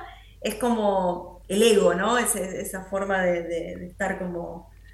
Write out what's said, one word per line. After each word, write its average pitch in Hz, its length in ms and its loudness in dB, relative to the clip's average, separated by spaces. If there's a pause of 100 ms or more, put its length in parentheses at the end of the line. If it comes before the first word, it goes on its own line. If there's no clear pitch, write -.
(420)
es 214 140 -4
como 196 920 0
el 196 160 2
ego, 190 300 6
¿no? 208 240 2
Ese, 202 440 -2
esa 190 240 -8
forma 196 360 -2
de, 175 220 2
de, 170 340 -6
de 180 100 -12
estar 185 320 -4
como, 170 500 -8 (240)